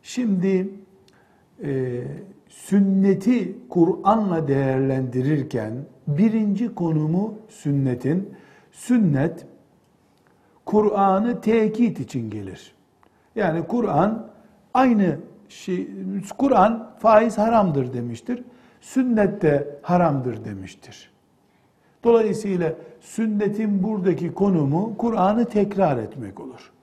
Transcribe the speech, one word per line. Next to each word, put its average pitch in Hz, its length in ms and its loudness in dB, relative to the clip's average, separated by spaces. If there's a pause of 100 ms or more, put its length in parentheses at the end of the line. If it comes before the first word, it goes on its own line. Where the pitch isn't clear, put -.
Şimdi, 190 640 0 (920)
e, 127 380 -4 (500)
sünneti 196 1040 2 (120)
Kur'an'la 180 760 2
değerlendirirken 131 1300 0 (340)
birinci 208 680 0
konumu 170 640 -2 (120)
sünnetin, 139 840 -2 (380)
sünnet 170 760 0 (1200)
Kur'an'ı 208 760 2
tekit 220 580 0
için 117 300 -6
gelir. 98 460 -14 (600)
Yani 170 320 -2
Kur'an 214 600 0 (460)
aynı 214 440 4 (320)
şey, - 380 -8 (500)
Kur'an 233 600 2
faiz 220 380 4
haramdır 185 560 2
demiştir, 120 500 -8 (380)
sünnet 233 600 0
de 143 400 0
haramdır 135 640 0
demiştir. - 680 -16 (920)
Dolayısıyla 202 680 2 (260)
sünnetin 208 840 -2
buradaki 180 500 -2
konumu 190 640 0
Kur'an'ı 220 480 2
tekrar 196 520 0
etmek 107 420 -10
olur. - 320 -18 (120)